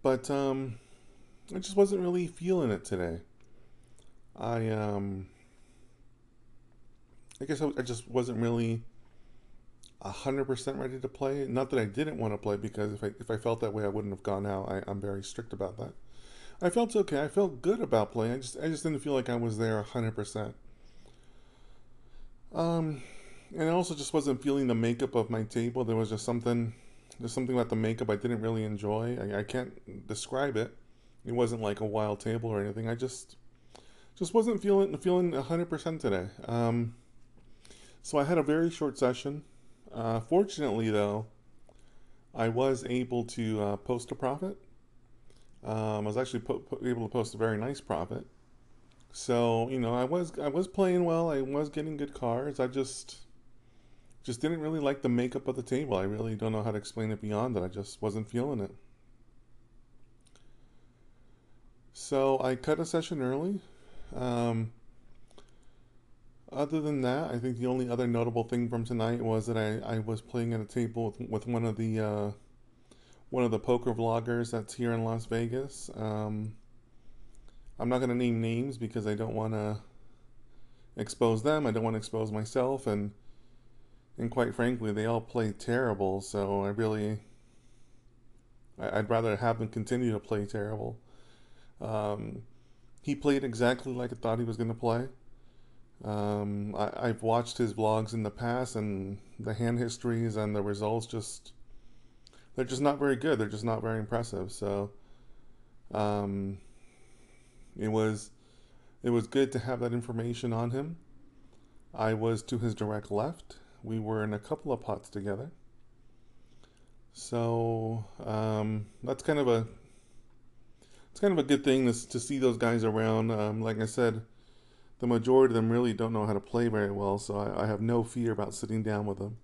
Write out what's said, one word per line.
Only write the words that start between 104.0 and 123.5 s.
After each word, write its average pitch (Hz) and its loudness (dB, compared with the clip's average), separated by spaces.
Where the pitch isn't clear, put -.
So, 101 -4
um, 101 -2
it 107 0
was, 110 2
it 123 2
was 117 4
good 135 2
to 123 -2
have 117 -2
that 120 0
information 117 -2
on 117 0
him. 147 -4
I 110 2
was 110 2
to 123 -4
his 110 0
direct 104 -4
left. 117 -4
We 113 -4
were 107 -2
in 107 -2
a 104 -2
couple 151 -4
of 110 -2
pots - -6
together. 104 -4
So, 117 0
um, 107 0
that's 131 -2
kind 151 2
of 135 4
a, 113 6
it's - -10
kind 202 6
of 170 4
a 143 4
good 143 4
thing 131 6
to, 120 6
s-, 117 -2
to - -6
see 135 -2
those 127 6
guys 117 4
around. 110 4
Um, 107 0